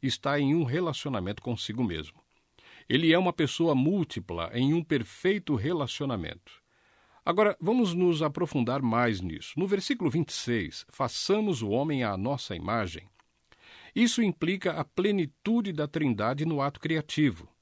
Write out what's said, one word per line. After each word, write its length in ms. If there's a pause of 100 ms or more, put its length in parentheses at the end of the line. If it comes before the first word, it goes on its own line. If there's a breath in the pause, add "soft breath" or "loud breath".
está 380
em 140
um 100
relacionamento 760
consigo 420
mesmo. 340 (680 loud breath)
Ele 240
é 60
uma 160
pessoa 400
múltipla 800
em 180
um 100
perfeito 720
relacionamento. 1080 (600 soft breath)
Agora, 380
vamos 320
nos 300
aprofundar 580
mais 400
nisso. 380
No 80
versículo 420
vinte 220
e 40
seis, 540
"Façamos 720
o 80
homem 340
à 140
nossa 400
imagem." 500 (880 loud breath)
Isso 280
implica 500
a 120
plenitude 840
da 160
Trindade 600
no 160
ato 180
criativo. 680 (160)